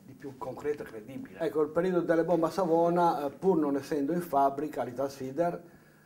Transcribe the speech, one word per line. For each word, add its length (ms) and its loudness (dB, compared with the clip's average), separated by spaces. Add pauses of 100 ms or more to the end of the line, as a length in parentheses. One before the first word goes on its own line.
di 100 -20
più 240 -14
concreto 460 -6
e 20 -14
credibile. 520 -14
Ecco, 220 0
il 80 2
periodo 320 2
delle 240 4
bombe 220 2
a 40 2
Savona, 760 2
eh, 40 -4
pur 280 2
non 180 2
essendo 360 -2
in 80 0
fabbrica, 640 0
l'Italsider, 760 -4 (440)